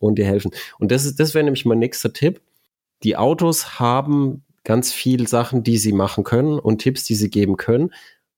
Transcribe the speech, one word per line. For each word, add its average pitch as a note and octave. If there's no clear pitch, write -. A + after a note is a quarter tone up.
und G#2+
dir G#2
helfen. G2
Und G#2
das C3+
ist, C#3
das D#3
wäre D#3
nämlich C#3
mein A#2
nächster A#2
Tipp. -
Die G#3+
Autos E3+
haben C3+
ganz A#2+
viel B2+
Sachen, A#2+
die A#2
sie G#2+
machen G2
können C#3+
und A2
Tipps, C3
die A2+
sie G#2
geben G2
können. C3